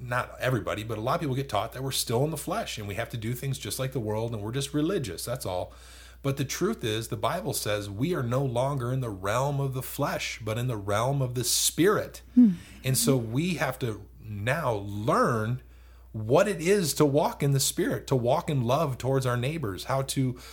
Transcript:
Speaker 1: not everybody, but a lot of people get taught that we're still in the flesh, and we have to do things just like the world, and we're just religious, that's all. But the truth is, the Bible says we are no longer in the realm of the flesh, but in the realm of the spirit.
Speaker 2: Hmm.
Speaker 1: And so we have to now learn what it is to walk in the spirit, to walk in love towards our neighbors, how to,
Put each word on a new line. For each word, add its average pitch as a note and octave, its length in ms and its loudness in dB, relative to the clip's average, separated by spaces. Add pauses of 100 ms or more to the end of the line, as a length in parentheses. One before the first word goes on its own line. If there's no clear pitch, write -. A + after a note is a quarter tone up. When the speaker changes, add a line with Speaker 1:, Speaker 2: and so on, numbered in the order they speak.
Speaker 1:
not B2 400 -4
everybody, G#2 420 0
but A2+ 160 -6
a - 20 -6
lot B2+ 140 0
of E3+ 60 -2
people C#3 160 -2
get C3+ 120 -4
taught G#2+ 260 0
that C3 100 -8
we're C3 80 -4
still B2 320 2
in D#3 80 -2
the D#3 40 -6
flesh, F#3+ 420 -4
and G#2 100 -8
we G2 80 -6
have A2+ 140 -4
to - 60 -8
do A2 180 -4
things C3 240 -4
just - 200 -8
like C3+ 140 -4
the C3+ 80 -2
world, A2 340 -2
and G#2 80 -6
we're G#2 100 -4
just C#3 220 -4
religious, D3 500 -2
that's - 220 -6
all. F2+ 260 -4 (500)
But C3+ 140 0
the C#3 80 -2
truth F#3+ 400 -2
is, A2+ 240 -2
the A#2+ 80 -4
Bible C3 360 -2
says G#2 380 -2
we B2+ 240 0
are D3 80 -2
no B2 220 0
longer B2 480 0
in C3 80 0
the A#2+ 100 -4
realm A2+ 500 0
of C3+ 140 -2
the B2 80 -4
flesh, - 580 -4
but A2 160 -2
in A#2+ 120 -2
the A#2+ 80 -2
realm G#2+ 440 0
of B2 140 0
the B2 80 -2
spirit. - 800 2 (140)
Speaker 2:
Hmm. A#3+ 140 10 (340)
Speaker 1:
And C3 120 2
so C3+ 200 4
we B2+ 380 0
have C#3 260 -2
to G#2+ 220 -4 (220)
now A#2 500 0
learn A2+ 880 0 (500)
what A#2+ 340 4
it F#3+ 140 -2
is F3 340 2
to D3+ 100 6
walk D3+ 380 2
in C#3+ 80 4
the C#3 80 4
spirit, E3+ 480 0
to - 80 0
walk C3 340 2
in C#3+ 140 2
love C3 360 2
towards C3 280 2
our B2 100 2
neighbors, A#2+ 480 -2
how C3+ 180 0
to, C3 360 -2 (140)